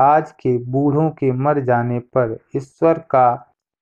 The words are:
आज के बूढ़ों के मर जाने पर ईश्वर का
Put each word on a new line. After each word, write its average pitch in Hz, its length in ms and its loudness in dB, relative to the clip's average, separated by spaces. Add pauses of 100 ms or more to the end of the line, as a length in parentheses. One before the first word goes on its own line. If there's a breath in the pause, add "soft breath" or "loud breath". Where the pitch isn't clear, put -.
आज 151 320 2
के 123 260 -4
बूढ़ों 139 520 -2
के 135 220 -2
मर 143 280 -2
जाने 120 380 -2
पर 117 400 -4 (180)
ईश्वर 165 420 -2
का 127 560 0 (280)